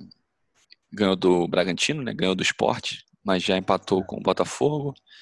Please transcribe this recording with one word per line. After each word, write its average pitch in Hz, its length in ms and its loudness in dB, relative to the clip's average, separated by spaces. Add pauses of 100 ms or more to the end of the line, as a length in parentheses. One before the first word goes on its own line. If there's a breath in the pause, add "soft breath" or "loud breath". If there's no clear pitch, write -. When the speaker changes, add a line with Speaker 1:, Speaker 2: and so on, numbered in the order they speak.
(920)
Speaker 1:
ganhou 95 240 2
do 90 320 4
Bragantino, 90 560 0
né? 113 100 -6
Ganhou 95 220 0
do 92 80 -2
Sport, - 600 -2 (200)
mas 92 180 0
já 95 140 0
empatou 95 460 0
Speaker 2:
É. - 20 -2
Speaker 1:
com - 140 -10
o - 40 -8
Botafogo, 139 720 0 (280 loud breath)